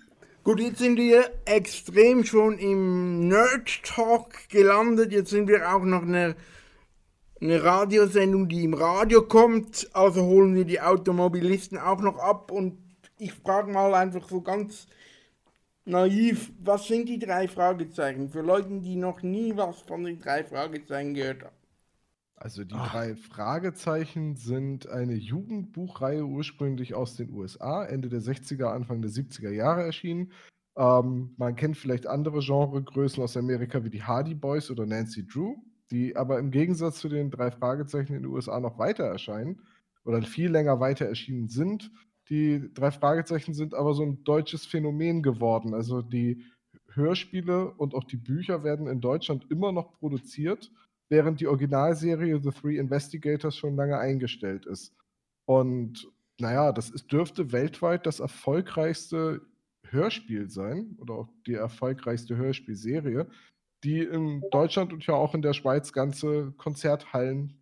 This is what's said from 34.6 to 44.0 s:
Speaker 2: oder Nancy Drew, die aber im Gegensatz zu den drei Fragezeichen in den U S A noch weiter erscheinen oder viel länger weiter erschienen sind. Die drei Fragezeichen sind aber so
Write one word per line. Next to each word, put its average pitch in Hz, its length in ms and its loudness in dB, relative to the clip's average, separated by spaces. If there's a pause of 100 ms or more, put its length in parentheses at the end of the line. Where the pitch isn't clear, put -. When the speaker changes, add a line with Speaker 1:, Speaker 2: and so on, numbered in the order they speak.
Speaker 2:
oder 113 160 -6
Nancy 107 400 -6
Drew, 190 300 -6 (340)
die 123 260 -4
aber 131 220 -2
im 139 120 -4
Gegensatz 160 500 0
zu 151 100 -8
den 147 200 -2
drei 123 200 -4
Fragezeichen 139 640 -4
in 135 80 -8
den 131 100 -8
U 131 60 -4
S 127 100 -6
A 110 100 -4
noch 120 200 -6
weiter 170 260 -2
erscheinen 110 560 -8 (460)
oder 117 160 0
viel 165 280 -2
länger 147 300 2
weiter 135 240 0
erschienen 117 460 -6
sind. 175 400 -4 (400)
Die 151 420 0
drei 139 180 0
Fragezeichen 156 640 -2
sind 156 220 -6
aber 147 180 0
so 143 100 -2